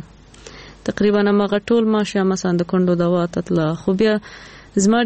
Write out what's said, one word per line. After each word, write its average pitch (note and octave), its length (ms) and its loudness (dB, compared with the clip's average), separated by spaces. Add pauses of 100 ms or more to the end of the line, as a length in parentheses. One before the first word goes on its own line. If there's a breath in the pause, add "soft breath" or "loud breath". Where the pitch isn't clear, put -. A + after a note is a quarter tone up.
(840 loud breath)
تقریباً G#3 340 0
هماغه G3+ 380 2
ټول A3+ 280 0
معاش G#3+ 300 -2
یا G3 80 0
مثلاً F#3 340 0
د F3 40 0
کندو F3+ 340 0
دوا F3 300 0
ته F3 160 -6
تله. E3 320 -2
خو F3+ 200 -4
بیا G#3+ 240 2 (580 loud breath)
زما G3+ 300 2